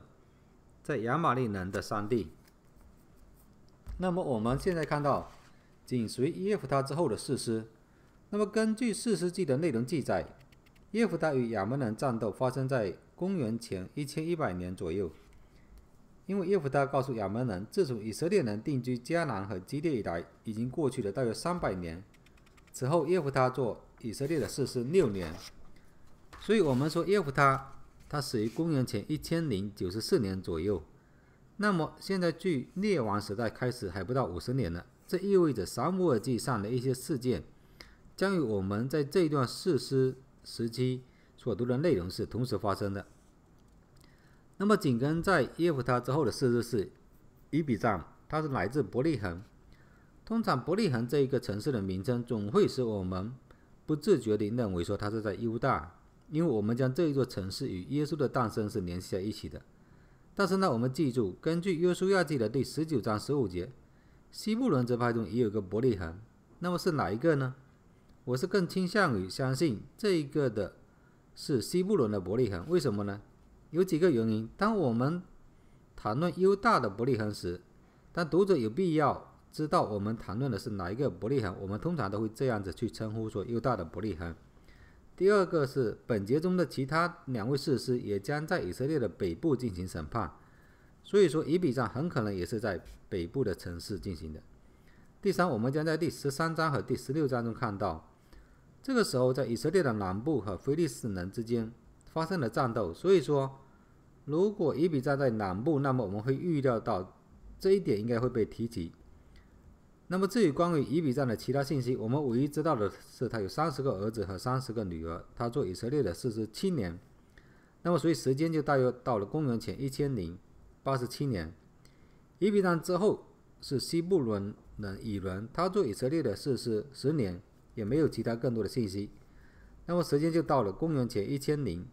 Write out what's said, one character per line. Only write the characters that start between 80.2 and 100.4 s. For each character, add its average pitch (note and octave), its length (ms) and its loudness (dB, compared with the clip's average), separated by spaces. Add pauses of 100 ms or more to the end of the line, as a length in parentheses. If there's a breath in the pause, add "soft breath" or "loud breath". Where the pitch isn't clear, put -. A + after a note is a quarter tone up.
论 C#3 100 0
的 G2+ 80 -2
是 - 120 -8
哪 F#2 200 -4
一 G#2+ 60 -4
个 C3 140 0
伯 F2+ 200 -6
利 C3+ 120 2
恒， F#2+ 180 -2
我 G2 80 -6
们 G#2 100 -4
通 E3 200 -2
常 G2+ 120 -2
都 G#2 120 -2
会 A2 80 0
这 C3+ 160 -2
样 A2 180 0
子 F#2 100 -6
去 A2 160 -4
称 A2 240 -6
呼 A2 160 -4
说 G2+ 140 -4
犹 A2+ 160 -2
大 A#2+ 160 2
的 F#2+ 80 -4
伯 E2 180 -8
利 G2+ 140 -4
恒。 E2+ 180 -8 (840 soft breath)
第 F#3 120 4
二 G3+ 160 4
个 D#3+ 220 2
是 B2+ 300 0 (100)
本 G2+ 180 0
节 B2 140 2
中 F3+ 160 0
的 F3 100 2
其 C3+ 200 -4
他 E3 400 0
两 A#2+ 240 -2
位 C#3+ 80 2
士 C3+ 200 0
师 B2 220 0
也 G2+ 180 -2
将 D3 300 -4
在 F3 140 0
以 F2+ 100 -4
色 B2+ 160 -4
列 D#3 100 0
的 A2+ 120 0
北 E2+ 260 -2
部 D#3+ 180 2
进 B2 220 -2
行 F2+ 100 -6
审 F2 200 -8
判， F#2+ 260 -6 (720 soft breath)
所 G3+ 160 2
以 F#3+ 80 8
说 D3+ 160 0
以 D#3 140 2
比 E3 160 2
战 A#2 160 0
很 D3+ 180 -4
可 B2 140 -2
能 G#2 120 -2
也 F2 120 -2
是 A#2+ 120 -4
在 G2+ 240 -2 (280)
北 E2+ 180 -2
部 C3+ 160 -2
的 G2 100 0
城 F2 240 -8
市 F2 220 -8
进 F#2+ 160 -8
行 D#2 160 -10
的。 D#2 100 -12 (800 soft breath)
第 G3+ 80 2
三， F3+ 200 2
我 B2 80 0
们 A#2 140 2
将 D3+ 140 0
在 D#3 120 2
第 D#3+ 120 0
十 C#3 220 -2
三 E3 240 -2
章 D#3+ 160 0
和 A2+ 100 0
第 A#2+ 140 -2
十 - 160 -6
六 D3 160 2
章 B2 160 0
中 A2+ 100 -2
看 G#2 240 -4
到， F2 320 -4 (720 soft breath)
这 C4+ 100 -6
个 A#3 120 4
时 - 120 -2
候 B2+ 160 4
在 C3 140 0
以 A2+ 100 -2
色 D3 140 -2
列 F3+ 140 4
的 B2+ 100 2
南 G2 260 -2
部 C3 220 0